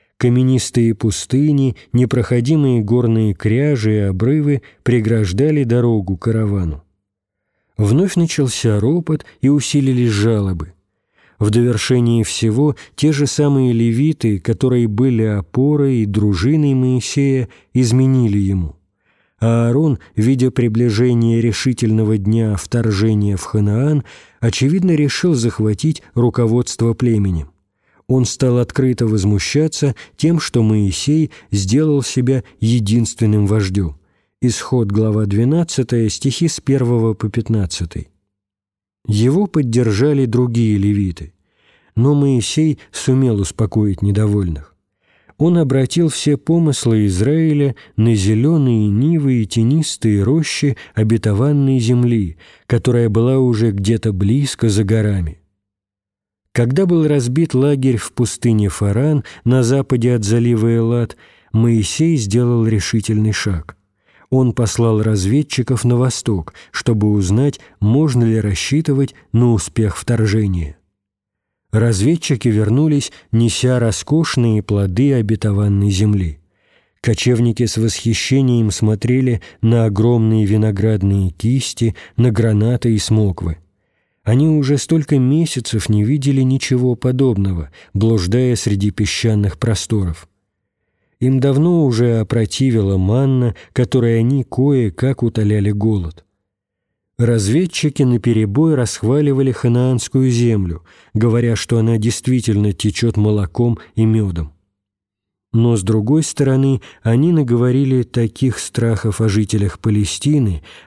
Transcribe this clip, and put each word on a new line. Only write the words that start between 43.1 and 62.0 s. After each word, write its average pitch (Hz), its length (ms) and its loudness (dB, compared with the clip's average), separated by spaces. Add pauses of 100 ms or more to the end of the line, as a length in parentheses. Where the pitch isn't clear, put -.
успокоить 104 600 -2
недовольных. 101 720 -2 (640)
Он 170 200 2
обратил 135 500 0
все 147 300 -2
помыслы 131 720 0
Израиля 143 680 0 (220)
на 113 180 4
зеленые 113 720 2
нивы 131 560 0
и - 20 -4
тенистые 113 800 0
рощи 143 540 -2 (160)
обетованной 120 840 0
земли, 117 580 0 (300)
которая 117 420 0
была 120 300 2
уже 117 320 2
где-то 101 420 -2
близко 113 560 0
за 107 140 0
горами. 101 580 -2 (1120)
Когда 135 340 0
был 165 200 2
разбит 147 460 0
лагерь 131 440 0
в - 160 -10
пустыне 110 560 0
Фаран 113 540 0 (220)
на 127 160 2
западе 123 540 0
от 110 80 -2
залива 117 520 0
Элат, 117 400 -2 (360)
Моисей 117 640 2